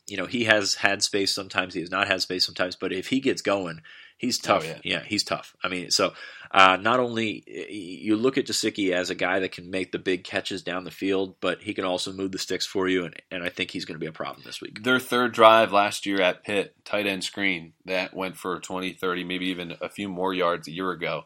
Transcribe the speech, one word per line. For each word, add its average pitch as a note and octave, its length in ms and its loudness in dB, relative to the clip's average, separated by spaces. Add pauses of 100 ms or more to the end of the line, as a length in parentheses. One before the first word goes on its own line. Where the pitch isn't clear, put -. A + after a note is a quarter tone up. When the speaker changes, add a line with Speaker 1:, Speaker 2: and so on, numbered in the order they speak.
Speaker 1:
you G2+ 80 -10
know, F#2+ 100 -4
he A#2 200 -2
has G#2+ 300 4
had G2+ 280 0
space G2 300 0
sometimes, F#2+ 400 -6
he F#2 80 -4
has F2 100 -8
not G2 160 0
had F#2+ 140 2
space F#2 240 -2
sometimes, F2+ 320 -4
but F#2 160 -4
if F#2 140 -6
he C3 140 0
gets A#2+ 200 0
going, F#2 400 -2 (360)
he's B2 280 -2
Speaker 2:
Oh, - 20 -6
Speaker 1:
tough. E2+ 180 4
Speaker 2:
yeah. D#2+ 180 -8
Speaker 1:
Yeah, F2 220 -2
he's G#2 180 -2
tough. - 400 -6
I F#2 60 0
mean, F2+ 220 -4
so, F2+ 200 4 (420)
uh, F#2+ 220 10
not A2 240 2
only, A2+ 480 -2
y-, G1+ 120 -18
y-, F2+ 100 -8
you F#2+ 480 -2
look B2+ 200 2
at C3 100 0
Gesicki G#2+ 440 0
as F2+ 180 0
a F#2 60 -2
guy F2+ 240 2
that F#2+ 140 -2
can F2 180 -12
make F#2+ 220 -4
the - 40 0
big F2+ 280 -2
catches G2 360 -4
down F2+ 220 -6
the E2+ 80 -12
field, F#2+ 480 -2
but F2+ 220 -2
he G#2 120 -6
can F#2+ 120 -4
also F2+ 260 -2
move F#2+ 220 -6
the F#2+ 40 -4
sticks - 280 -4
for F#2+ 240 0
you, F#2 160 2
and, D#2+ 100 -12 (160)
and F2+ 140 -8
I - 40 -2
think F2+ 220 -6
he's F2+ 140 -8
gonna E2+ 120 -10
be D#2 100 -6
a D#2+ 40 -10
problem C#2 340 -10
this - 140 -14
week. - 240 -14
Speaker 2:
Their B2+ 160 4
third B2 320 0
drive A2 400 10
last G2+ 340 2
year G2 140 0
at F2+ 240 2
Pitt, G2+ 400 -2
tight G#2 240 -2
end G2 160 -2
screen, E2+ 480 -2 (140)
that F#2 280 -2
went F#2 220 -6
for F2+ 240 -6
twenty, F#2 320 -6
thirty, F2+ 320 -2
maybe F2+ 240 -4
even F2 320 -6
a F2 80 -6
few G2+ 220 -8
more F#2 240 -2
yards F2 340 0
a D#2+ 40 -12
year F2+ 200 -4
ago, D#2+ 340 -4